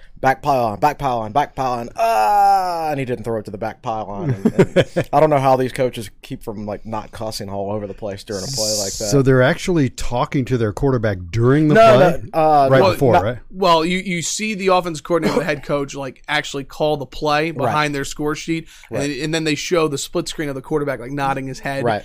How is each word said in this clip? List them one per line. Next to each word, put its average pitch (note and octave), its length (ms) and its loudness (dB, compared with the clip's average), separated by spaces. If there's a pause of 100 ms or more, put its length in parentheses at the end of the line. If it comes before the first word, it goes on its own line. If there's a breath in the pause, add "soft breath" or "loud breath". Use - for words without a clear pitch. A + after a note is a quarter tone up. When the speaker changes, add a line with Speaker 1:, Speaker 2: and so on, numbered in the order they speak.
(200 soft breath)
Speaker 1:
Back C3 200 2
pylon, A#2+ 400 0
back C#3+ 180 2
pylon, A#2+ 320 -2
back C#3 240 -2
pylon. B2 400 -4
Ah, G3+ 920 2
and C#3+ 100 -2
he C3+ 60 -4
didn't A#2 180 -4
throw A2+ 160 -4
it G#2 60 -10
to G2+ 60 -14
the G#2 60 -8
back G#2+ 240 -8
pylon. A2 500 -6
And, - 140 0 (300)
and - 340 0
Speaker 2:
<laughs> - 40 -4
Speaker 1:
I C#3+ 80 4
don't D#3 80 6
know D3 100 4
how C3 160 4
these B2+ 160 0
coaches A#2+ 400 -4 (100)
keep - 220 -14
from, G#2 220 -10
like, G#2 200 -8
not A2 260 -8
cussing A2 380 -8
all G2+ 220 -6
over G#2 160 -6
the G2 60 -10
place G2+ 320 -10
during G2 180 -6
a - 40 -6
play G#2+ 220 -2 (100)
like G2 180 -4
that. A2 140 -4
Speaker 2:
So C#3+ 100 4
they're C3 200 4
actually D#3 480 0
talking C3+ 540 -2
to B2+ 140 -2
their A2 160 0
quarterback A#2 460 0 (120)
during C3 380 4
the F3 60 6
Speaker 1:
No, A3 200 10
Speaker 2:
play? F3+ 380 4
Speaker 1:
no, D#3 40 -6
uh, D3+ 320 6
Speaker 2:
Right C3 120 6
Speaker 1:
well, F#3 100 4
Speaker 2:
before, C#3+ 220 4
Speaker 1:
not E3+ 100 4
Speaker 2:
right? A2+ 160 -4 (100)
Speaker 3:
Well, F3 360 2
you, F3+ 140 0
you F3+ 220 -4
see G#3+ 340 -4
the F#3+ 120 -4
offense F3+ 320 2
coordinator, E3 400 0
the - 60 0
head D3+ 180 -4
coach, C#3+ 320 -4
like, C3+ 320 -12
actually C#3+ 380 -4
call D3+ 320 -2
the C3+ 80 -10
play D3+ 460 -2
Speaker 1:
Right. C3 160 -2
Speaker 3:
behind D3 280 0
their C#3 80 -4
score D3+ 320 -4
sheet, E3 320 -6 (240 loud breath)
Speaker 1:
Right. C3+ 180 -4
Speaker 3:
and, C3+ 120 -6
and D#3 120 -4
then D#3+ 120 -2
they D3+ 100 0
show D#3+ 320 0
the C#3 100 -6
split - 300 -6
screen D#3 220 -6
of C3+ 60 -8
the C3+ 60 -10
quarterback, C#3+ 380 -4
like, A#2+ 120 -12
nodding C3+ 360 -2
his C3 120 -10
head C#3 260 -4
Speaker 1:
Right, G#2 180 0